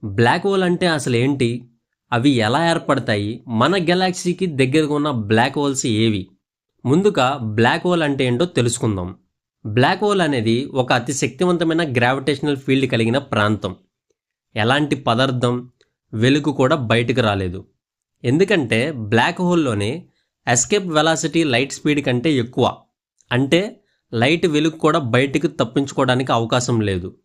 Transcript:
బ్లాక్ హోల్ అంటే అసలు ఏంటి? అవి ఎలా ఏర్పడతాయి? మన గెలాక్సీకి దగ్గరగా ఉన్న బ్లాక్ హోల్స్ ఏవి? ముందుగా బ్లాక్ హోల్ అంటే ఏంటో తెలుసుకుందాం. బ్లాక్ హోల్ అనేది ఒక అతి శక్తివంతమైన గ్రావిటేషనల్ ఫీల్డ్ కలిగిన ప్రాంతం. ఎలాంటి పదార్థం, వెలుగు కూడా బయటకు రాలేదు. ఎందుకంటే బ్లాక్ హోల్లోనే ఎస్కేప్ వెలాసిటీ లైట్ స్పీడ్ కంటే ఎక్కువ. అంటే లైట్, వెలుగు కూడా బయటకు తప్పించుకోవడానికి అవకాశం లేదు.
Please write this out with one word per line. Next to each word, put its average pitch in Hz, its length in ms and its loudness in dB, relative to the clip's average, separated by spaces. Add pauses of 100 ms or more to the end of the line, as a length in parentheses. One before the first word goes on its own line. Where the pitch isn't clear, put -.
బ్లాక్ 117 420 0
హోల్ 196 160 0
అంటే 180 240 0
అసలు 147 280 -2
ఏంటి? 123 520 0 (440)
అవి 123 180 2
ఎలా 131 400 2
ఏర్పడతాయి? 117 800 -2
మన 127 280 2
గెలాక్సీకి 180 680 -2
దగ్గరగా 143 480 0
ఉన్న 147 180 -2
బ్లాక్ 117 460 0
హోల్స్ 143 280 -2
ఏవి? 107 420 0 (580)
ముందుగా 143 560 2
బ్లాక్ 117 460 0
హోల్ 175 160 2
అంటే 135 220 0
ఏంటో 123 200 0
తెలుసుకుందాం. 113 720 -2 (500)
బ్లాక్ 135 380 0
హోల్ 202 180 0
అనేది 127 440 0
ఒక 135 280 -2
అతి 123 200 -2
శక్తివంతమైన 165 800 -2
గ్రావిటేషనల్ 135 640 0
ఫీల్డ్ 135 340 0
కలిగిన 117 260 0
ప్రాంతం. 104 580 -2 (800)
ఎలాంటి 139 400 0
పదార్థం, 123 760 -2 (420)
వెలుగు 139 380 2
కూడా 139 240 2
బయటకు 120 460 0
రాలేదు. 95 440 -2 (580)
ఎందుకంటే 143 680 2
బ్లాక్ 120 500 0
హోల్లోనే 151 680 0 (400)
ఎస్కేప్ 180 400 0
వెలాసిటీ 160 560 0
లైట్ 135 300 0
స్పీడ్ 147 320 -2
కంటే 127 280 0
ఎక్కువ. 120 440 0 (540)
అంటే 139 520 0 (300)
లైట్, 147 340 2
వెలుగు 156 300 0
కూడా 151 220 2
బయటకు 131 480 0
తప్పించుకోవడానికి 135 840 -2
అవకాశం 117 500 0
లేదు. 92 440 -4